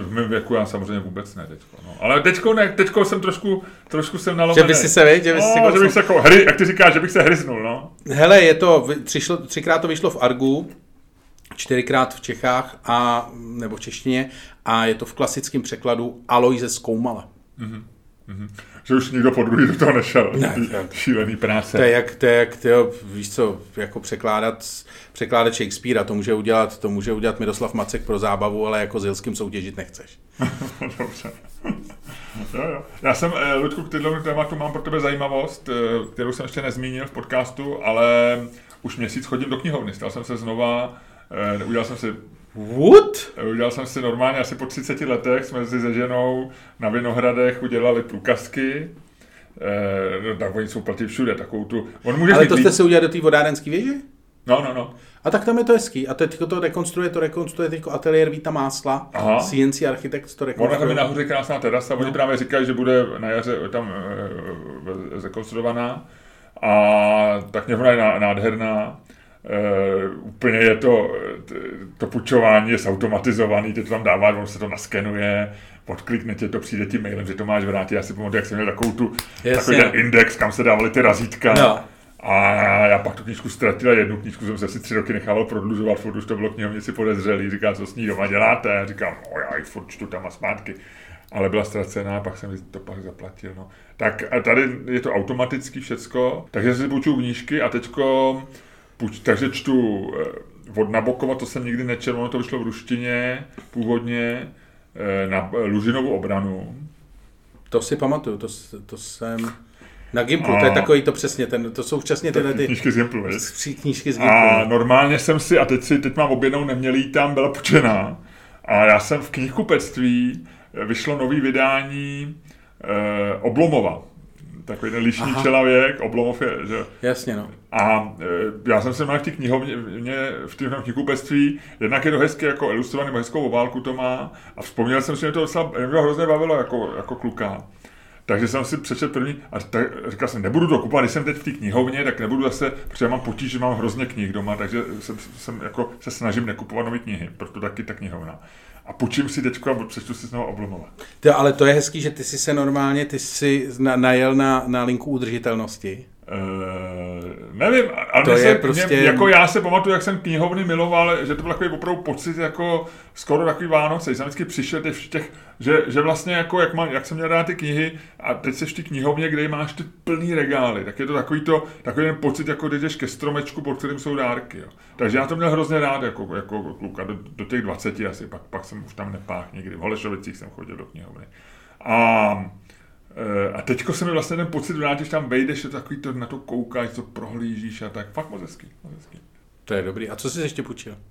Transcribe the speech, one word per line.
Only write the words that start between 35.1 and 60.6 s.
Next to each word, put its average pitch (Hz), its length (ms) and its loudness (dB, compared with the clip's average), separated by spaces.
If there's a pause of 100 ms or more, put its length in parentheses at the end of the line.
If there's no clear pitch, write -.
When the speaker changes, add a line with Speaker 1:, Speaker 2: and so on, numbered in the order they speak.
Speaker 1:
eh, 117 440 0
kterou 123 180 -4
jsem 127 120 -8
ještě 127 180 -8
nezmínil 127 440 -6
v 131 60 -16
podcastu, 127 760 -6
ale 120 540 4 (420)
už - 160 -10
měsíc 120 280 -6
chodím 135 240 -4
do 131 80 -4
knihovny. 131 360 -6
Stal - 180 -10
jsem 120 120 -10
se 120 140 -8
znova, 120 600 -2 (640)
eh, 92 40 -6
udělal 113 220 -2
jsem 123 120 -10
si 110 160 -6 (420)
Speaker 2:
What? 135 600 8 (200)
Speaker 1:
Eh, - 60 -6
udělal 117 280 0
jsem 131 140 -8
si 131 160 -6
normálně, 127 380 0
asi 123 160 -4
po 131 100 -8
třiceti 135 400 -6
letech 127 400 0
jsme 123 200 -6
si 123 160 -2
se 117 120 -2
ženou 123 580 0 (280)
na 113 100 -2
Vinohradech 123 760 2
udělali 117 400 2
průkazky. 135 840 -4 (720)
Eh, 98 680 -2
no, 107 60 -4
tak 98 200 -4
oni 107 120 -2
jsou 107 140 -8
platí 110 240 -4
všude, 110 300 0
takovou 107 300 -6
tu... 113 220 -4 (160)
On 127 160 0
může 170 140 6
Speaker 2:
Ale 151 80 10
Speaker 1:
mít 147 80 10
Speaker 2:
to 180 80 6
jste 180 120 8
Speaker 1:
víc. - 60 4
Speaker 2:
si 185 80 6
udělali 170 240 6
do 156 60 -4
té 175 80 -4
vodárenský 151 480 2
věže? 214 220 -2 (560)
Speaker 1:
No, 127 200 6
no, 127 60 -6
no. 123 200 -8 (300)
Speaker 2:
A 160 80 0
tak 208 140 0
tam 233 120 2
je 240 60 2
to 233 100 6
hezký. 135 340 0
A 131 60 -6
teďko 160 340 0
to 180 120 -2
rekonstruuje, 170 500 -2
to 175 100 -4
rekonstruuje 160 500 -4
teďko 160 220 -8
ateliér 156 380 2
Víta 151 220 -6
Másla, 135 640 -4
Speaker 1:
Aha. 107 260 2
Speaker 2:
C 143 240 0
N 139 80 4
C 143 160 -2
architekt 135 480 -6
to 143 100 -6
Speaker 1:
Ono 131 80 -4
tam - 100 -4